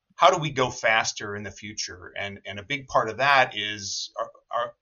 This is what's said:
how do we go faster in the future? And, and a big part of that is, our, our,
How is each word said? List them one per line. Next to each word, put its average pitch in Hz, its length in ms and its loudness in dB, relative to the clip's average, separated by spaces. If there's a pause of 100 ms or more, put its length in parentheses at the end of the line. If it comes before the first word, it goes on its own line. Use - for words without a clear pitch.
(160)
how 170 160 6
do 185 80 2
we 147 100 -2
go 127 220 2
faster 113 640 0
in 104 80 -8
the 98 80 -10
future? 92 640 -12
And, 98 280 -8
and 98 120 -10
a 101 60 -10
big 135 240 -8
part 123 200 2
of 107 100 -4
that 131 380 4
is, 104 640 -6
our, 113 140 -6 (200)
our, 120 300 -4